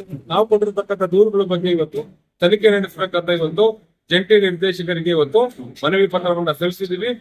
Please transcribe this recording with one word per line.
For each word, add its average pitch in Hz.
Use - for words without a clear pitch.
ನಾವು 202
ಕೊಟ್ಟಿರ್ತಕ್ಕಂಥ 202
ದೂರುಗಳ 202
ಬಗ್ಗೆ 180
ಇವತ್ತು 151
ತನಿಖೆ 208
ನಡೆಸಬೇಕಂತ 185
ಇವತ್ತು 170
ಜಂಟಿ 196
ನಿರ್ದೇಶಕರಿಗೆ 175
ಇವತ್ತು 165
ಮನವಿ 190
ಪತ್ರವನ್ನ 175
ಸಲ್ಲಿಸಿದೀವಿ. 180